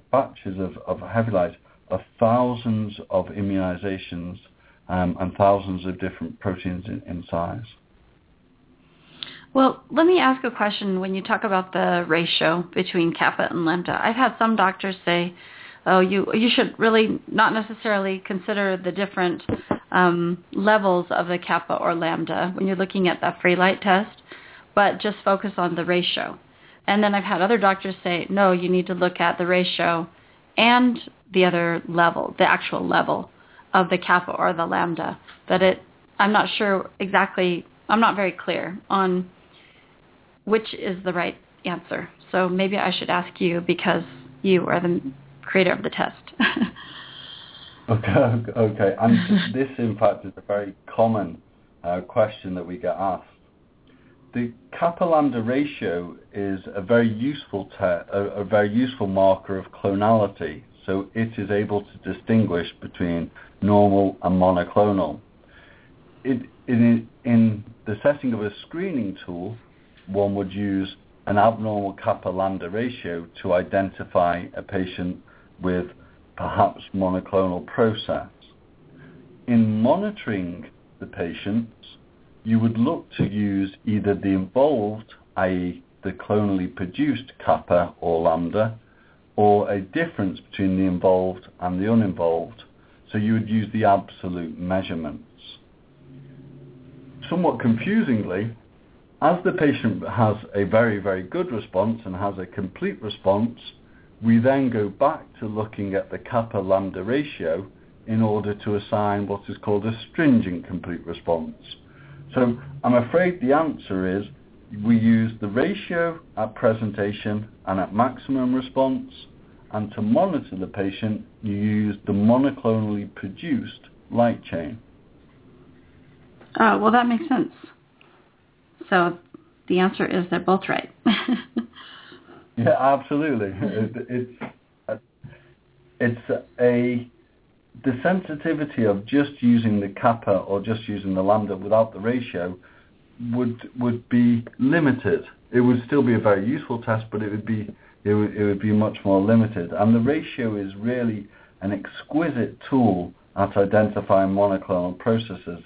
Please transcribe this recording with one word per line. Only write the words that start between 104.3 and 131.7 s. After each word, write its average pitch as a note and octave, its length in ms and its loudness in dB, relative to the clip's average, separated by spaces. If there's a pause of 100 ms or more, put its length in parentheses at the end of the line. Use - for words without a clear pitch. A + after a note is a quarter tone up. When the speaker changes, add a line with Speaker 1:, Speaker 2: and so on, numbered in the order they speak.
Speaker 1:
then C3 320 4
go G#2+ 180 0
back C#3 340 0 (180)
to A2+ 60 -8
looking G#2+ 480 -6
at F#2+ 160 -2
the F2+ 80 -8
kappa A2+ 400 -2
lambda F#2+ 440 0
ratio G2 640 -4 (400)
in A2+ 160 0
order G#2 320 0
to G#2 220 -4
assign G2+ 500 -2
what G2+ 220 -6
is G2 100 -10
called G#2 260 -2
a A2+ 140 -4 (120)
stringent A3 540 2
complete F2 400 -10
response. E2 520 -4 (800)
So B2 220 2 (280)
I'm B2 100 4
afraid E3+ 460 2
the B2+ 120 2
answer G2+ 640 -2
is G#2 60 -4 (600)
we A#2 120 4
use A2+ 440 4
the G#2 80 -4
ratio E3+ 720 -2 (160)
at A2 180 -6
presentation G#2+ 960 -2 (180)
and F#2+ 140 -2
at F2+ 120 -4
maximum B2+ 600 0
response, C3 580 -2 (600)
and G#2+ 220 -6
to G#2+ 80 -6
monitor C#3 540 0
the F#2+ 120 -6
patient, G2+ 560 -4 (180)
you G#2 120 -4
use G#2 420 0 (100)
the G#2 60 -2
monoclonally A2 1000 2
produced - 640 -6 (300)
light A#2 340 2
chain. E2 340 -8 (1800)
Speaker 2:
Oh, G#3 200 4
well, G#3+ 140 2
that A#3+ 140 4
makes A#3+ 220 -2
sense. - 240 0 (1400)
So F3 300 2 (500)
the F#3 120 4
answer G3 260 2
is F3+ 240 0
they're F3+ 80 0
both F#3 300 0
right. - 220 -4 (140)
<laughs> A#3 60 6 (1400)